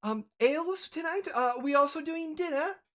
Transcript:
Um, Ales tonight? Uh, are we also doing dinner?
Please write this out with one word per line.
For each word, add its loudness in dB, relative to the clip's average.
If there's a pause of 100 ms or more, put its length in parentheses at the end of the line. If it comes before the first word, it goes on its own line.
Um, -2 (160)
Ales 2
tonight? -4
Uh, 2
are -6
we 0
also 4
doing -6
dinner? -2 (180)